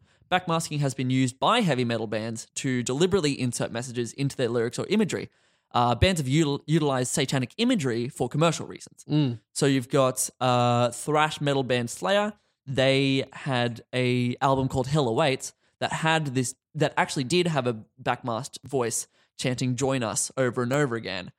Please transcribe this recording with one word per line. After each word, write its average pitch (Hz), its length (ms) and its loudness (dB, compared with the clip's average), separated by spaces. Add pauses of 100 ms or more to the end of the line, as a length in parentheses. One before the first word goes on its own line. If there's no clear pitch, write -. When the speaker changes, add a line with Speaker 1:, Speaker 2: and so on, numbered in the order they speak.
(320)
Speaker 1:
backmasking 165 500 0
has 139 120 0
been 127 160 -2
used 131 300 0
by 214 220 4
heavy 135 240 2
metal 113 220 -2
bands 113 380 -6 (100)
to 127 280 -2
deliberately 147 560 0
insert 123 320 -2
messages 120 420 -6
into 139 220 -2
their 120 140 0
lyrics 120 280 -2
or 123 100 -4
imagery. 180 420 0 (460)
Uh, 120 200 4
bands 180 260 4
have 131 60 -2
util-, 143 400 2
utilized 143 440 2
satanic 135 460 0
imagery 135 500 0
for 131 220 -4
commercial 156 380 0
reasons. - 420 -16
Speaker 2:
Mm. 143 300 0 (140)
Speaker 1:
So - 120 0
you've 135 240 2
got, 131 400 2 (100)
uh, 120 520 4
thrash 151 500 0
metal 139 220 0
band 120 260 0
Slayer. 202 440 -2 (340)
They 135 680 2
had 120 480 -2 (120)
a 123 460 0
album 135 300 2
called 131 180 -2
Hell 143 200 2
Awaits 135 460 0 (260)
that 123 120 -2
had 160 440 0
this, 127 180 0 (220)
that 151 200 0
actually 165 300 0
did 175 220 2
have 143 200 0
a 110 160 -4 (140)
backmasked 123 640 -6
voice 123 440 -2 (300)
chanting 127 380 -2
"Join 131 280 0
Us" - 340 -4
over 127 260 0
and 120 80 -2
over 139 240 0
again. 92 440 -8